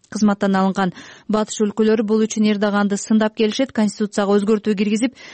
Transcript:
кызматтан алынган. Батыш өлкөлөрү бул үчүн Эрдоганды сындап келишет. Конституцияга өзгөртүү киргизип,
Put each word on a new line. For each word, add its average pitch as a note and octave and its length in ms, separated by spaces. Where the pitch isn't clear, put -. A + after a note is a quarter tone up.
кызматтан G3+ 460
алынган. F#3+ 360
Батыш G#3+ 340
өлкөлөрү A3 400
бул G#3+ 240
үчүн G#3+ 260
Эрдоганды G3+ 440
сындап G#3+ 380
келишет. A3+ 380
Конституцияга G#3 640
өзгөртүү G#3 380
киргизип, G#3+ 400